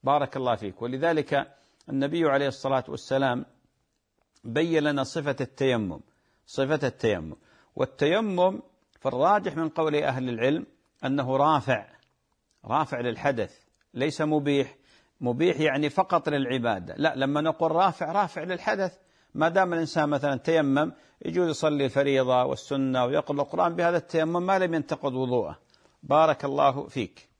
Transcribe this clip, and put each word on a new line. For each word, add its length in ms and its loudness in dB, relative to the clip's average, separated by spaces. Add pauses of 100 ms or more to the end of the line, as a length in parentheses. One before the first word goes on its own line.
بارك 340 0
الله 180 0
فيك. 260 -10
ولذلك 680 -2 (420)
النبي 400 0
عليه 180 2
الصلاة 400 -2
والسلام 580 -2 (1000)
بين 400 0
لنا 200 0
صفة 380 -4
التيمم، 580 -2 (460)
صفة 420 -2
التيمم. 480 -2 (400)
والتيمم 880 0 (380)
في 60 -10
الراجح 520 0
من 120 -2
قول 260 -2
أهل 340 -2
العلم 360 0 (400)
أنه 320 -2
رافع، 500 2 (760)
رافع 340 -2
للحدث، 600 -2 (340)
ليس 280 -2
مبيح. 540 0 (460)
مبيح 380 0
يعني 300 2
فقط 400 0
للعبادة، 680 -2
لا، 180 0
لما 260 0
نقول 300 0
رافع، 400 0
رافع 320 -2
للحدث. 540 -4 (360)
ما 160 2
دام 240 2
الإنسان 360 0
مثلًا 260 0
تيمم 560 2 (340)
يجوز 240 0
يصلي 360 0
الفريضة 580 2
والسنة 600 -2
ويقرأ 360 -2
القرآن 340 0
بهذا 220 2
التيمم 480 0
ما 140 2
لم 140 0
ينتقض 400 -4
وضوءه. 460 -2 (440)
بارك 420 4
الله 420 2
فيك. 420 -8 (100)